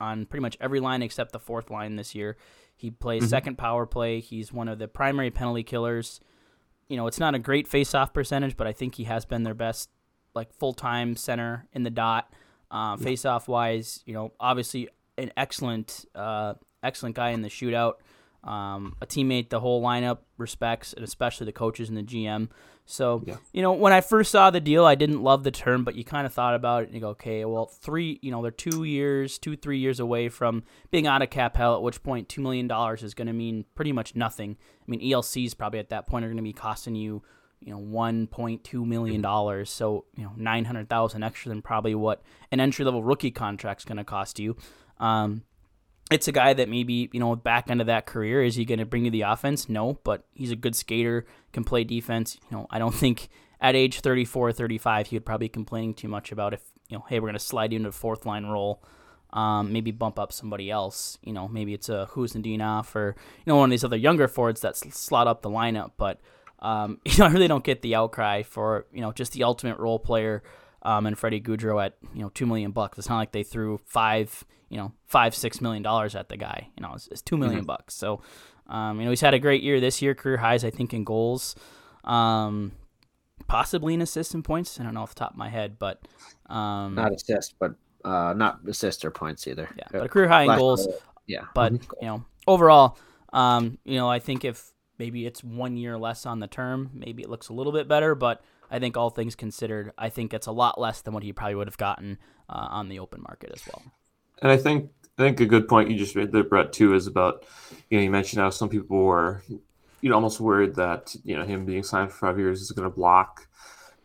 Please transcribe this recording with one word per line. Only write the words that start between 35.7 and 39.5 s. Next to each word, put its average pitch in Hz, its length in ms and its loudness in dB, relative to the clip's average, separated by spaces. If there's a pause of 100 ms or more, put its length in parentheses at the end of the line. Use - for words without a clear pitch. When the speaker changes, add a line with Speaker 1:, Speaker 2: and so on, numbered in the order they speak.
Speaker 1:
at 104 100 -10
that 107 180 -8
point 120 160 -2
are 113 60 -6
gonna 113 120 -6
be 107 120 -6
costing 110 420 -8
you, 107 280 -6 (360)
you - 120 -18
know, 101 80 -12
one 113 480 -2
point 117 360 -8
two 120 220 -6
million 113 360 -2
dollars. 101 480 -2